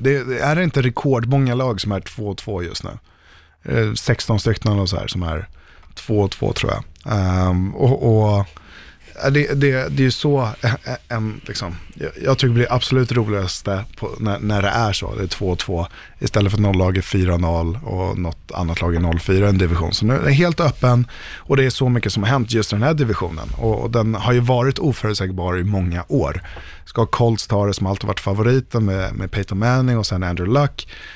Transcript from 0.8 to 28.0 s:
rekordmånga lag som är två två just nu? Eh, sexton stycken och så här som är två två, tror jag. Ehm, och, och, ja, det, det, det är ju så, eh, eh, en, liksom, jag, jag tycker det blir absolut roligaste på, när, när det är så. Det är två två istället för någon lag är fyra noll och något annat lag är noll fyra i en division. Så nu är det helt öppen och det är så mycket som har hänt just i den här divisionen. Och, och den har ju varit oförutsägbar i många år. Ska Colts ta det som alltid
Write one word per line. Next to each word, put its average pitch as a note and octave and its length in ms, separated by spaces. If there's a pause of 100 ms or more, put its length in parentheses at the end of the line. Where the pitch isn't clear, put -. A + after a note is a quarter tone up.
rekordmånga B2+ 720
lag B2 260
som G#2 120
är F#2+ 80
två G2+ 340
två F#2+ 280
just - 220
nu? F#2 60 (760)
Eh, A2 300
sexton A2+ 460
stycken G#2+ 380
och F#2+ 100
så F2 80
här - 100
som F#2 160
är E2 260 (460)
två G#2 340
två, - 240
tror - 200
jag. - 460
Ehm, F#2 560
och, A2+ 640
och, G2 80 (760)
ja, C#3 80
det, D3 240
det, C3+ 340
det C#3 140
är - 20
ju B2+ 60
så, C3+ 380 (140)
eh, A2+ 120
eh, B2 220 (120)
en, A2 380
liksom, E2+ 300 (180)
jag, D2+ 160 (140)
jag C3 140
tycker C3+ 100
det A#2 60
blir A#2+ 180
absolut B2+ 400
roligaste G2+ 720 (120)
på, - 220
när, G#2 200
när G#2 240
det G2 60
är A2 240
så. - 220
Det G#2+ 80
är F#2+ 40
två F2+ 300
två F2 300 (320)
istället G2+ 340
för G#2+ 80
någon G2 180
lag F#2+ 180
är F#2 60
fyra F#2 340
noll E2+ 480
och F#2+ 340
något E2 360
annat F2 260
lag E2+ 140
är E2+ 60
noll E2+ 200
fyra G2 260
i - 20
en G2 100
division. E2+ 360
Så G2+ 120
nu B2 80
är - 100
det C#3+ 80
helt E3+ 280
öppen B2 460 (300)
och - 200
det C3+ 80
är B2+ 60
så B2+ 180
mycket A#2 240
som G#2 100
har G2+ 80
hänt A#2+ 220
just A2 200
i G#2 40
den G#2 60
här D3+ 120
divisionen. F2+ 540 (100)
Och, A2+ 240
och A2 80
den A2 240
har A2+ 180
ju B2 80
varit B2+ 380
oförutsägbar F#2 800
i F2+ 60
många F2+ 440
år. F#2 340 (440)
Ska A2+ 200
Colts A#2 400
ta G2+ 200
det G2+ 80
som G2 120
alltid G2 200